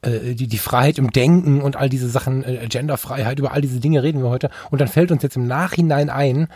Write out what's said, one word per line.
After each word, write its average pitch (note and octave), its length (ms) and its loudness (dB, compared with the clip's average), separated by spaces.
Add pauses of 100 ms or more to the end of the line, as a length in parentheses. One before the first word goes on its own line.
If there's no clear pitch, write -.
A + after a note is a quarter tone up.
äh, A#2+ 320 -4
die, A#2+ 140 -4
die G#2+ 100 -2
Freiheit C3 400 2
im C3 120 2
Denken C#3+ 500 4
und C#3 160 -2
all C#3 140 0
diese B2+ 180 -2
Sachen, C3 340 -2
äh, B2 260 -6
Genderfreiheit, B2+ 720 -4
über C#3 140 -2
all C#3+ 80 0
diese B2+ 200 -2
Dinge C#3+ 220 2
reden D3 200 0
wir A#2+ 80 0
heute. B2+ 200 -2 (200)
Und C#3 100 0
dann C3+ 80 2
fällt F3 240 4
uns D3+ 100 0
jetzt C#3 140 -4
im B2 100 -2
Nachhinein D3 640 0
ein, C#3+ 460 0